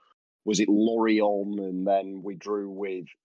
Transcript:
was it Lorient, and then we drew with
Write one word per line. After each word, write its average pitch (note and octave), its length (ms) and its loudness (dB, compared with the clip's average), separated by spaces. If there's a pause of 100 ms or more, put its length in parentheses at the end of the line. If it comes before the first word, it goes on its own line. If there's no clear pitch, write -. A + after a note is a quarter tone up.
(440)
was G#2 180 2
it G2+ 80 2
Lorient, G#2 920 2
and F#2 260 -4
then G2 380 0
we G2 120 -10
drew G2+ 340 -6
with F#2+ 360 -8 (200)